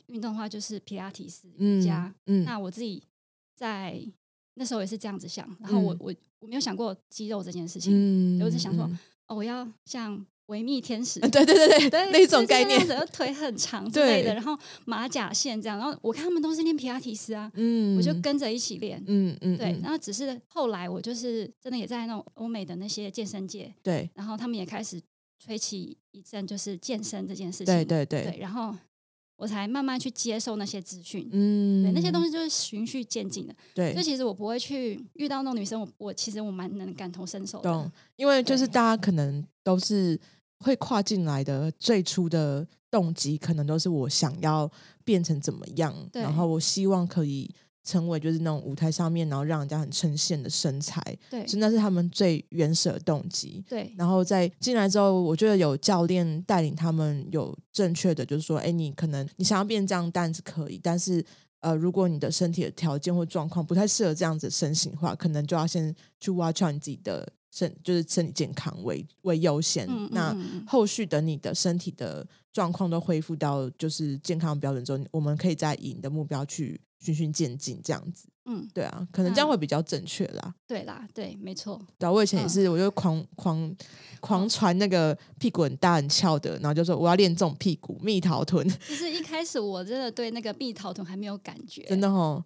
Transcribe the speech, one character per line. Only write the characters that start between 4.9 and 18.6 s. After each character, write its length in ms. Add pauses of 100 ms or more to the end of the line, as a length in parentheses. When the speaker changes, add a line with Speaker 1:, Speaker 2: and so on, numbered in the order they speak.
Speaker 1:
这 100
样 100
子 80
想， 220 (120)
然 120
后 60
我， 160
Speaker 2:
嗯。 60
Speaker 1:
我， 140 (260)
我 60
没 80
有 60
想 160
过 180 (140)
肌 200
肉 140
这 80
件 160
事 140
情。 140
Speaker 2:
嗯， 440
Speaker 1:
对， 60
我 60
只 80
想 180
说， 80
Speaker 2:
嗯。 140 (300)
Speaker 1:
哦， 60
我 80
要 240 (200)
像 360 (260)
维 140
密 160
天 240
使。 180
Speaker 2:
<laughs> 100
对， 0
对， 160
对， 220 (100)
对， 100
Speaker 1:
对， 240
Speaker 2:
那 140
种 180
概 200
念。 140
Speaker 1:
就 60
是 80
那 40
样 40
子， 0
然 0
后 100
腿 220
很 240
长 340
之 100
类 220
的， 100
Speaker 2:
对。 20
Speaker 1:
然 80
后 120 (300)
马 240
甲 240
线 260
这 120
样， 80
然 80
后 160
我 100
看 100
他 60
们 140
都 120
是 80
练 140
皮 140
拉 100
提 140
斯 180
啊， 220
Speaker 2:
嗯。 420
Speaker 1:
我 60
就 180
跟 180
着 140
一 60
起 180